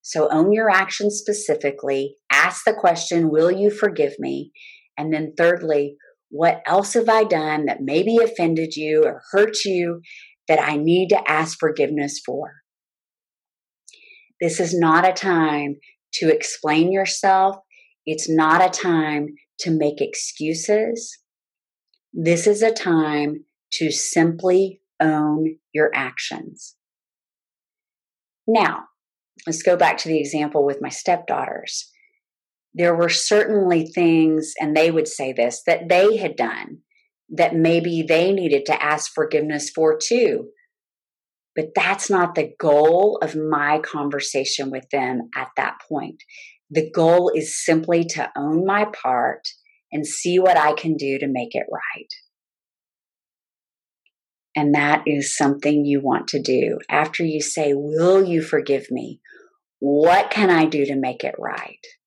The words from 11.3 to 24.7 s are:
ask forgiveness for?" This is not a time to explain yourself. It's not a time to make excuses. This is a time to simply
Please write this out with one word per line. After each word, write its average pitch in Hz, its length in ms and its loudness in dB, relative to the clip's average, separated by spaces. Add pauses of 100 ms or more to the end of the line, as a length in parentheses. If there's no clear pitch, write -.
ask 160 280 -2
forgiveness 147 680 -2
for?" 139 380 -10 (1800)
This 170 200 -2
is 175 180 0
not 165 280 4
a 185 60 4
time 156 680 -2 (340)
to 160 180 2
explain 156 600 0
yourself. 190 640 2 (520)
It's 156 200 -6
not 160 360 4
a 185 60 4
time 151 640 -2 (240)
to 165 140 -2
make 147 280 0
excuses. 208 1200 -4 (920)
This 170 340 0
is 208 160 2
a 226 100 2
time 151 720 -2 (280)
to 160 180 -2
simply 180 880 0 (200)